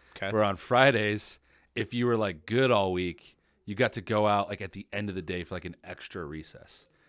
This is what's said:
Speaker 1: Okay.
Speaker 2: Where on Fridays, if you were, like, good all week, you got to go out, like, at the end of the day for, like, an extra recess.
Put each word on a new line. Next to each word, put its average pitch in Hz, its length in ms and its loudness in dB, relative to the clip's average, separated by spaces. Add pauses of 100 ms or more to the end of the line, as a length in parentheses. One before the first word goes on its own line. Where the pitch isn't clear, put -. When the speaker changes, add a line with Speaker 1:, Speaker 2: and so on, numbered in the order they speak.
(160)
Speaker 1:
Okay. 98 160 -4
Speaker 2:
Where 107 100 4
on 98 140 2
Fridays, 113 800 2 (380)
if 117 180 -6
you 120 120 0
were, 117 100 4
like, 95 300 -4
good 123 260 2
all 98 200 4
week, 90 440 -4 (280)
you 104 100 -8
got 117 200 0
to 110 80 -8
go 107 240 2
out, 101 240 2
like, 101 100 -8
at 95 120 -10
the 95 200 -14
end 104 160 -4
of 95 60 -6
the 92 80 -4
day 90 220 -4
for, - 100 -10
like, 87 100 -8
an 85 180 -10
extra 90 400 -12
recess. - 600 -14 (240)